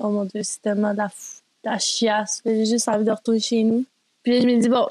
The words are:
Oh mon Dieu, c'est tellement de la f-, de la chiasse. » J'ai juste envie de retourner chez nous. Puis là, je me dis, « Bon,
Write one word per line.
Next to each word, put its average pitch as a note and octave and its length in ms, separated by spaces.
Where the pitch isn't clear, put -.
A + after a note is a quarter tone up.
Oh G#3+ 60
mon G#3 160
Dieu, G#3 180
c'est - 180
tellement G#3 300
de G3+ 60
la G#3 100
f-, - 320
de A3 80
la G#3 80
chiasse. » G#3+ 680
J'ai A3 200
juste A3+ 220
envie G#3+ 160
de G#3+ 80
retourner A3 280
chez A3 240
nous. A3+ 200
Puis A#3+ 120
là, B3 80
je A#3 40
me A#3+ 160
dis, « A#3+ 80
Bon, A#3+ 220